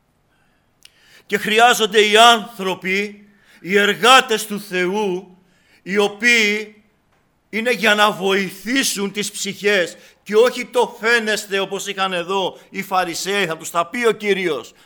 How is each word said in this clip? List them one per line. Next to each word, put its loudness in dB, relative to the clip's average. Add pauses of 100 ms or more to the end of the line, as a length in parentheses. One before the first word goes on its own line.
(1300)
Και -2
χρειάζονται 2
οι 2
άνθρωποι, 2 (320)
οι 0
εργάτες 4
του -8
Θεού, -4 (440)
οι -4
οποίοι 0 (680)
είναι -4
για 0
να 4
βοηθήσουν -4
τις -8
ψυχές -2 (260)
και -6
όχι 4
το -2
φαίνεστε -2
όπως -6
είχαν -4
εδώ -4 (120)
οι -8
Φαρισαίοι. -2
Θα -6
τους -14
τα -2
πει -4
ο 4
Κύριος. -4 (140)